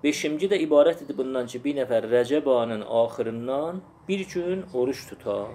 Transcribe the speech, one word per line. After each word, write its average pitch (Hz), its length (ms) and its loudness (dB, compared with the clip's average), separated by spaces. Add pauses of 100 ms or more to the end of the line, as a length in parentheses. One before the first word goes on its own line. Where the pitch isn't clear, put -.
Beşinci 151 480 0
də 190 160 2
ibarət 151 400 6
idi 143 80 -8
bundan 131 320 -2
ki, 123 160 -10
bir 143 160 -2
nəfər 113 320 0
Rəcəb 123 340 2 (140)
ayının 113 240 -2 (200)
axırından 127 760 -4 (260)
bir 190 280 -2
gün 180 380 -4
oruç 127 340 0
tuta. 101 340 -6 (140)